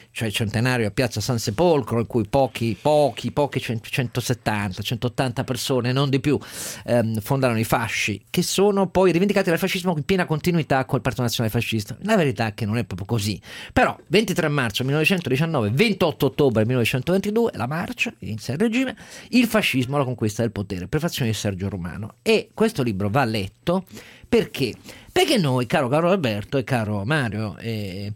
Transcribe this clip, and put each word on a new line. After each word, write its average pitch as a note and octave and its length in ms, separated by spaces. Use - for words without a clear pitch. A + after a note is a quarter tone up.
cioè A2+ 180
il G2 40
centenario A2+ 540
a G2+ 40
Piazza A#2+ 280
San A#2+ 200
Sepolcro, B2+ 600
in A2 80
cui A2 180
pochi, B2 560
pochi, D3 500
poche C#3 280
cent-, - 300
centosettanta, A2 920
centottanta B2 600
persone, B2 480
non C#3 180
di C3+ 120
più, C#3+ 180
ehm, A2+ 340
fondarono B2+ 400
i A2+ 60
fasci, G#2+ 640
che - 140
sono G3 440
poi F#3 240
rivendicati F#3+ 380
dal D#3+ 100
fascismo F#3 380
in C#3 60
piena F#3 220
continuità D3 600
col C3 160
Partito B2+ 220
Nazionale A2+ 300
Fascista. A2+ 500
La A3 120
verità C3 320
è G#2 60
che A#2 120
non G#2+ 120
è A#2 80
proprio G2 200
così. G#2+ 320
Però G3 200
ventitré F3 400
marzo B2+ 380
millenovecentodiciannove, D3 840
ventotto E3 560
ottobre D3 180
millenovecentodventidue, C3 1120
la A2 100
marcia, F#3+ 540
inizia G#2+ 340
il D3+ 60
regime, A#3+ 360
il A#3+ 180
fascismo C#3 480
alla C#3+ 100
conquista A#2 380
del A#2 80
potere, G2 360
prefazione D3+ 440
di G#2 40
Sergio G2 340
Romano. F#2 520
E A3 320
questo G#3+ 300
libro G2+ 260
va C3 160
letto A2+ 600
perché? D3 440
Perché D#4+ 260
noi, C3 280
caro, C#3+ 220
caro E3 240
Alberto C3 480
e A#2+ 40
caro G#2+ 400
Mario A2 540
e, G#2 580